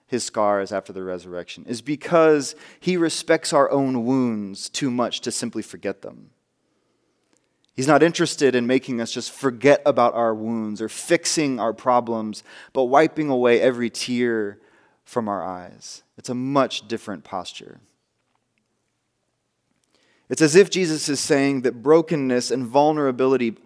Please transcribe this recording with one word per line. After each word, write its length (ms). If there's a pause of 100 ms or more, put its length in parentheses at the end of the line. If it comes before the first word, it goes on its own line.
his 160
scars 480
after 220
the 100
resurrection 640
is 140
because 720 (240)
he 160
respects 560
our 180
own 360
wounds 640
too 200
much 320
to 100
simply 300
forget 400
them? 280 (1500)
He's 120
not 140
interested 540
in 120
making 340
us 100
just 200
forget 540
about 280
our 200
wounds 480
or 60
fixing 720
our 140
problems, 680 (300)
but 140
wiping 440
away 300
every 300
tear 720 (440)
from 240
our 160
eyes. 600 (140)
It's 120
a 40
much 540
different 380
posture. 560 (2500)
It's 120
as 140
if 140
Jesus 400
is 100
saying 440
that 200
brokenness 680
and 160
vulnerability, 1000